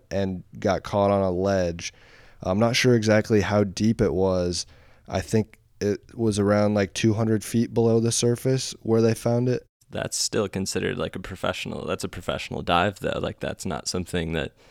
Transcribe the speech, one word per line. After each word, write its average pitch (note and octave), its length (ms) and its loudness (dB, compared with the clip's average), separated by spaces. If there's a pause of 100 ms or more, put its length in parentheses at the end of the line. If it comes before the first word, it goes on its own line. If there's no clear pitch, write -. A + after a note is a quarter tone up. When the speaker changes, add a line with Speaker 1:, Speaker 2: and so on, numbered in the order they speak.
Speaker 1:
and F#2+ 340 -4 (160)
got G2 220 0
caught G2+ 300 2
on G2 100 4
a F#2+ 100 2
ledge. F2+ 640 0 (480)
I'm F#2+ 160 0
not A2+ 180 2
sure B2 200 4
exactly G#2+ 460 4
how G#2 220 2
deep G#2 380 0
it E2+ 120 2
was. F2+ 520 0 (420)
I F#2+ 140 -4
think - 380 -2 (200)
it G2+ 200 0 (160)
was A2 240 0
around, G#2 340 4
like, G2+ 220 0
two A2 180 2
hundred A2 300 0
feet A#2 320 -2
below A2+ 240 4
the A#2 120 0
surface B2+ 680 0
where A2+ 220 2
they A2+ 100 4
found A#2+ 360 0
it. B2 140 -4 (280)
Speaker 2:
That's - 260 -6
still - 300 -2
considered, F#2+ 500 -4
like, - 180 -6
a - 40 -8
professional, - 640 -6
that's - 180 -4
a G2+ 60 -6
professional - 540 -8
dive, F#2 380 0
though. - 180 -4
Like, - 200 -6
that's - 280 -8
not D2+ 200 -6
something F2 460 -4
that D#2 200 -4 (180)